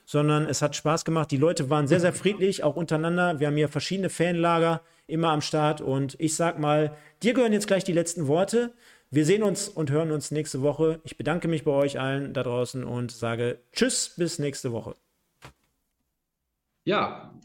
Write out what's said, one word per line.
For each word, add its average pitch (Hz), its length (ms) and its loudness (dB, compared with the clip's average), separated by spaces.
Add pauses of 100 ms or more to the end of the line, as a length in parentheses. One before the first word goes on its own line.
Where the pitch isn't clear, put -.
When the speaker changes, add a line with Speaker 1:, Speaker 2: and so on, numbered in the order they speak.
Speaker 1:
sondern 151 400 2
es 143 160 -2
hat 147 120 0
Spaß 160 300 0
gemacht. 160 260 0
Die 143 60 0
Leute 156 320 2
waren 151 200 2
sehr, 175 120 6
sehr 170 140 2
friedlich, 190 500 0
auch 147 120 0
untereinander. 170 600 0
Wir 147 100 0
haben 147 80 0
hier 151 120 2
verschiedene 180 400 -2
Fanlager 165 720 2 (260)
immer 165 220 0
am 151 140 2
Start. 151 400 0
Und 139 360 -2
ich 156 160 0
sag 165 240 0
mal, 151 380 2 (260)
dir 233 120 4
gehören 233 180 4
jetzt 208 140 0
gleich 190 180 2
die 190 80 -2
letzten 165 340 0
Worte. 196 460 2 (380)
Wir 147 140 2
sehen 202 180 4
uns - 280 -2
und 151 200 -4
hören 156 220 0
uns 151 180 -4
nächste 151 300 -4
Woche. 160 420 0
Ich - 140 -16
bedanke 165 320 -2
mich 165 160 -2
bei 151 60 0
euch 139 280 2
allen 135 360 -4
da 127 80 -2
draußen 123 420 -4
und 123 260 -6
sage 120 480 -4 (140)
Tschüss, - 460 0
bis 165 200 -4
nächste 143 320 -4
Woche. 113 260 -8 (1900)
Speaker 2:
Ja, - 500 -4 (100)